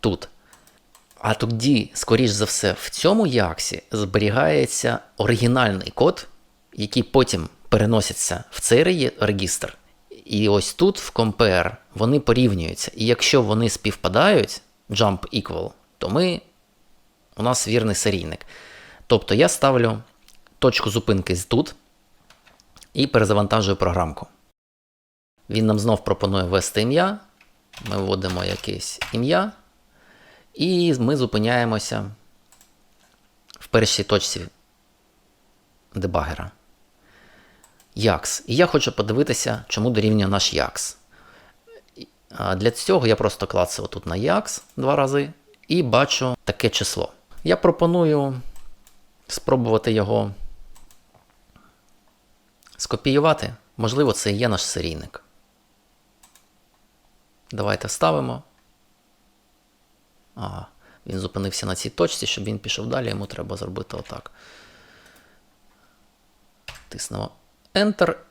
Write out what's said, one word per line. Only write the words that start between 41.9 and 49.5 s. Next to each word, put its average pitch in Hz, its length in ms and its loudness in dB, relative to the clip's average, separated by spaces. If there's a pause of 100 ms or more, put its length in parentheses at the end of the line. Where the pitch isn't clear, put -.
А 98 240 -2
для 104 160 2
цього 151 360 0
я 110 100 4
просто 104 300 -2
клацаю - 420 -2
тут - 180 -12
на 85 100 -4
якс 170 460 -2 (140)
два 135 200 0
рази 143 360 0 (360)
і 170 140 2
бачу 127 600 2
таке - 240 -2
число. - 440 -4 (320)
Я - 120 2
пропоную 160 840 2 (880)
спробувати 117 640 0